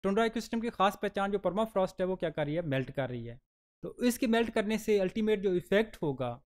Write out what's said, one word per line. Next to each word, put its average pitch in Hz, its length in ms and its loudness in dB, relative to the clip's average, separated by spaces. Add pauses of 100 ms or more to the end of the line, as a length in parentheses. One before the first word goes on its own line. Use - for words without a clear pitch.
टुंड्रा 202 220 2
इकोसिस्टम 226 360 -4
की 233 100 -4
खास 202 320 2
पहचान 202 300 -2
जो 208 60 0
परमाफ्रॉस्ट 190 640 0
है, 185 60 0
वो 185 100 -2
क्या 170 140 -2
कर 156 160 -2
रही 147 80 -4
है? 170 80 -2
मेल्ट 135 280 -2
कर 131 200 -4
रही 120 140 -8
है। 117 160 -14 (420)
तो - 200 -10
इसके 247 240 2
मेल्ट 226 240 2
करने 220 280 0
से 214 200 2
अल्टीमेट 214 420 2
जो 190 140 2
इफेक्ट 208 480 2
होगा 127 440 -4